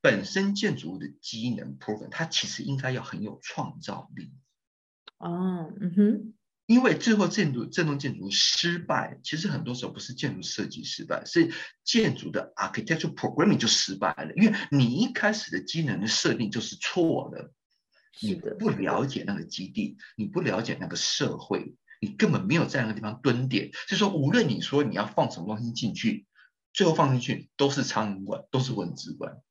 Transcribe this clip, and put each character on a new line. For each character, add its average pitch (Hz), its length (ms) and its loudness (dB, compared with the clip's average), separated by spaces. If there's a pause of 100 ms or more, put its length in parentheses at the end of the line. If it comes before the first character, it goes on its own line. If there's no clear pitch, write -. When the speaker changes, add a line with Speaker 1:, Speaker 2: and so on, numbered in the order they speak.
Speaker 1:
本 104 260 4
身 196 280 0
建 202 220 0
筑 82 160 -10
物 95 60 -10
的 - 100 -10 (140)
机 113 320 -6
能 98 240 -10
program， - 320 -8
它 160 160 -4
其 - 200 -2
实 - 160 -8
应 135 140 -2
该 131 160 -4
要 120 100 -4
很 90 200 -8
有 107 200 -10
创 - 380 -8
造 - 340 -10
力。 - 200 -14 (800)
Speaker 2:
哦， 175 640 -4
嗯 175 160 -2
哼。 208 380 4 (320)
Speaker 1:
因 247 160 10
为 202 120 8
最 - 200 4
后 202 120 6
建 147 280 2
筑， 117 100 -2
这 - 200 0
栋 143 140 0
建 139 200 -4
筑 95 120 -8
失 - 480 2
败， - 440 -2
其 - 160 -4
实 185 100 -2
很 139 160 -2
多 123 100 -6
时 123 120 -8
候 90 60 -8
不 92 60 -16
是 - 140 -12
建 113 220 -4
筑 92 80 -12
设 90 240 -4
计 - 180 -12
失 - 220 -10
败， - 180 -4
是 165 260 4 (340)
建 208 300 4
筑 - 160 -10
的 - 240 -4
architectural - 600 -4
programming 170 420 4
就 120 100 2
失 - 280 2
败 98 180 0
了。 - 220 -8
因 208 120 8
为 220 80 6 (160)
你 127 260 4
一 220 140 2
开 - 220 0
始 - 180 -6
的 - 140 -4
机 165 180 -4
能 98 200 -2
的 107 40 -2
设 165 280 2
定 107 160 -2
就 110 100 -4
是 - 160 -8
错 - 560 0
的， - 180 -14 (640)
Speaker 2:
是 101 240 -4
的。 - 160 -6
Speaker 1:
你 - 60 -10
不 226 100 0
了 95 380 0
解 - 200 -4
那 101 80 -2
个 - 80 -6
基 - 260 -10
地， - 280 -6 (200)
你 107 100 -4
不 175 160 -2
了 95 180 0
解 - 180 -4
那 - 80 -8
个 82 100 -6
社 - 420 -2
会， - 360 -4 (240)
你 104 100 -2
根 202 220 4
本 98 140 2
没 110 100 2
有 156 120 4
在 131 160 0
那 110 60 0
个 110 40 -2
地 104 80 -6
方 110 220 -8
蹲 131 260 2
点。 120 220 0 (180)
所 196 80 0
以 - 20 2
说， 196 160 4
无 143 160 2
论 208 200 4
你 92 100 -2
说 143 240 2
你 107 100 -4
要 104 120 0
放 131 240 0
什 - 100 -12
么 85 60 -8
东 110 180 -6
西 117 80 -4
进 104 220 -2
去， - 320 -2 (480)
最 190 120 4
后 160 80 6
放 147 180 4
进 123 80 2
去 - 360 -4
都 139 140 4
是 139 120 0
苍 104 360 -2
蝇 98 60 -8
馆， - 260 -8
都 127 100 2
是 127 140 -2
蚊 87 200 -4
子 - 200 -12
馆。 - 260 -12 (100)